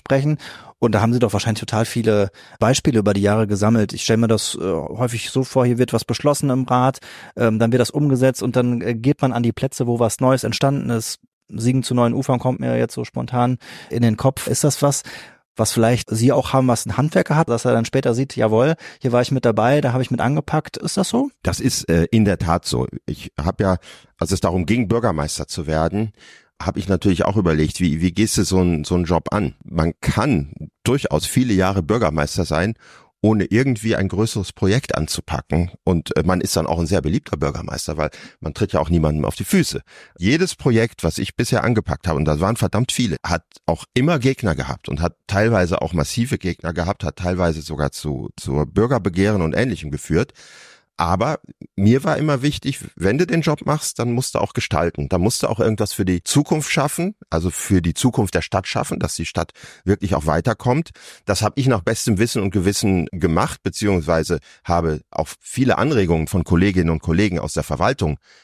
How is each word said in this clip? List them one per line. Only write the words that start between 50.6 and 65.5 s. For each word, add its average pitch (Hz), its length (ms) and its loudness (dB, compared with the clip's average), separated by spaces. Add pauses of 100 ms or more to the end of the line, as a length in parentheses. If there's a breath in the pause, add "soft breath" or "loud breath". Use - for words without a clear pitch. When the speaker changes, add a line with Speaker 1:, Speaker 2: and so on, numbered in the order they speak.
Speaker 2:
Aber 92 420 0 (360)
mir 113 280 4
war 156 140 0
immer 143 260 0
wichtig, 139 340 -4 (180)
wenn 101 220 0
du 180 80 2
den 165 160 0
Job 151 240 0
machst, - 320 -4
dann 120 140 -2
musst 123 240 -2
du - 40 0
auch - 140 -2
gestalten. 78 560 -2
Da 92 80 2
musst 95 240 0
du - 60 0
auch - 120 -4
irgendwas 107 340 0
für 98 120 -2
die 90 180 0
Zukunft 151 480 0
schaffen, 170 440 -2 (160)
also 82 180 0
für 90 320 0
die 82 140 0
Zukunft 113 400 0
der 85 80 0
Stadt - 240 -4
schaffen, - 320 -4
dass - 160 -4
die 82 100 -6
Stadt - 260 -4 (320 loud breath)
wirklich 101 300 0
auch 76 140 -2
weiterkommt. 120 640 0 (340 loud breath)
Das 101 160 -2
habe 107 180 0
ich 123 60 2
nach 120 160 2
bestem 113 380 0
Wissen 113 240 0
und 95 80 -2
Gewissen 95 600 2
gemacht, 87 520 0
beziehungsweise 87 720 0 (260 soft breath)
habe 82 460 0
auch - 200 -4 (100)
viele 123 400 0